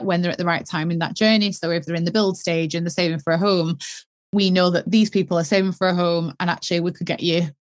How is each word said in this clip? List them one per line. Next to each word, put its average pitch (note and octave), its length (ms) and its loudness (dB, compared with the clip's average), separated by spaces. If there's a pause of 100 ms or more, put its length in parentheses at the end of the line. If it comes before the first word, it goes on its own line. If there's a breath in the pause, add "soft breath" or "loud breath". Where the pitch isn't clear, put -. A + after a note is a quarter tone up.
when F3 180 0
they're F3 100 0
at - 60 -4
the F3 80 -4
right E3+ 220 -2
time E3 240 -2
in E3 80 -2
that E3 160 -4
journey. A3 360 4
So E3+ 200 -4
if E3+ 140 -2
they're E3+ 100 -4
in E3 100 -2
the E3+ 60 -2
build G3 260 2
stage E3 380 -2
and E3+ 100 -2
they're E3 60 -4
saving E3 300 0
for E3 120 0
a E3 60 2
home, F3 400 0 (520 loud breath)
we G3 200 2
know F3+ 180 4
that F3 200 0
these A3 200 4
people F#3 300 0
are E3+ 40 0
saving F#3+ 280 2
for F#3 160 -2
a F3+ 80 2
home, E3+ 440 0
and F3+ 80 -2
actually E3+ 340 -2
we F3+ 100 -2
could F3 160 -8
get - 160 -4
you E3+ 240 0 (280)